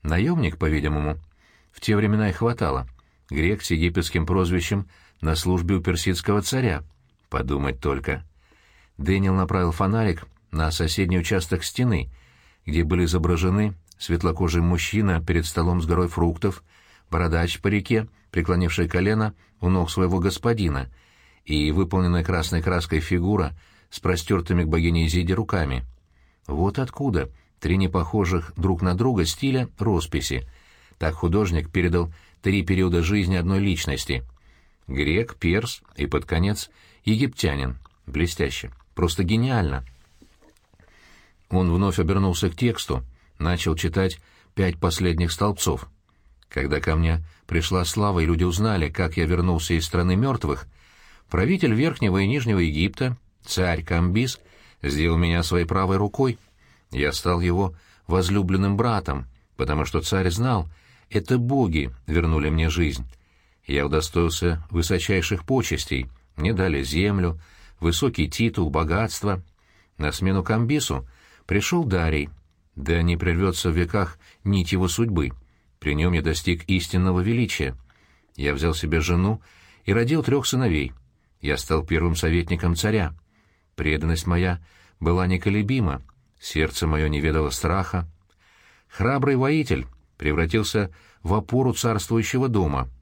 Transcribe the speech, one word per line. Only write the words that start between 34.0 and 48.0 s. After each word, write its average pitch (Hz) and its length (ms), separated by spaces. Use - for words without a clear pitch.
Грек, 76 500
перс 101 460
и, 71 100
под 71 200
конец, 95 440
египтянин. 87 760
Блестяще. 71 640
Просто 85 300
гениально. 104 600
Он 92 220
вновь 92 260
обернулся 95 520
к - 60
тексту, 110 480
начал 82 380
читать 90 440
«Пять 90 240
последних 85 540
столбцов». 90 560
Когда 69 320
ко 80 160
мне 82 280
пришла 85 380
слава, 101 360